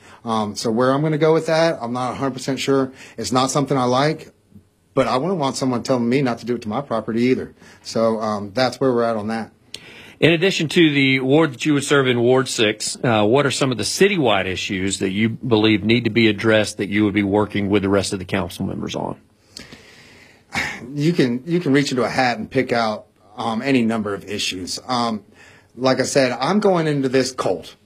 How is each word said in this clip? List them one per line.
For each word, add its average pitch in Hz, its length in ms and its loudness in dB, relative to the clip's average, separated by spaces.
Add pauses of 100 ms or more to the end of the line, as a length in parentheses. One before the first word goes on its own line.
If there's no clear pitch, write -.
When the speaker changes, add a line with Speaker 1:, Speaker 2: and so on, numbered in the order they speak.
(240)
Speaker 1:
Um, 110 320 -2
so - 140 -4
where 123 220 2
I'm 139 100 0
gonna 156 160 0
go 156 160 4
with 160 140 0
that, 165 340 2
I'm 117 120 -6
not 127 180 -4
a 101 40 -8
hundred 131 180 -4
percent 131 260 -6
sure. 135 320 0 (260)
It's 113 140 -6
not 131 180 2
something 143 280 0
I 123 80 2
like, 139 460 0 (640)
but 131 140 2
I 117 100 0
wouldn't 165 220 -2
want 135 160 -2
someone 127 260 -2
telling 120 260 0
me 131 140 2
not 120 180 -2
to - 60 -16
do 120 100 -2
it 113 80 -8
to 110 60 -10
my 113 120 -4
property 113 420 -2
either. 110 320 0 (260)
So, 113 380 0
um, 104 340 -4
that's 123 260 -2
where 135 140 2
we're 117 100 0
at 117 120 -2
on 104 120 -6
that. 110 240 -6 (680)
Speaker 2:
In 151 140 4
addition 170 340 0
to 156 260 4
the 135 280 2
ward 143 320 2
that 117 120 -8
you 151 80 2
would 143 100 0
serve 143 220 4
in 123 140 2
Ward 127 280 4
six, - 560 -2
uh, 110 220 4
what 131 220 4
are - 20 0
some 127 220 0
of 110 80 -6
the 104 40 -2
citywide 131 640 2
issues 92 540 -4
that 98 100 -2
you 104 200 0
believe 110 540 2
need 117 200 2
to 113 80 -2
be 110 160 2
addressed 107 500 2
that 98 120 -4
you 104 160 2
would 98 100 0
be 104 80 2
working 101 460 0
with 101 120 2
the 98 80 0
rest 98 240 0
of 98 60 -4
the 92 60 -10
council 92 420 -6
members 85 260 -8
on? - 260 -6 (1700)
Speaker 1:
You 147 200 0
can, 123 340 0
you 170 120 0
can 151 140 0
reach 143 160 2
into 123 140 -2
a 104 60 -2
hat 123 280 0
and 110 140 -10
pick 127 200 0
out, 113 360 -2 (280)
um, 113 280 -4
any 135 180 2
number 110 320 -2
of 95 120 -10
issues. 95 600 -8
Um, 120 380 -2 (520)
like 127 240 2
I 131 40 2
said, 127 300 2
I'm 143 260 0
going 185 260 2
into 143 240 0
this 127 220 2
cold. - 420 -4 (120)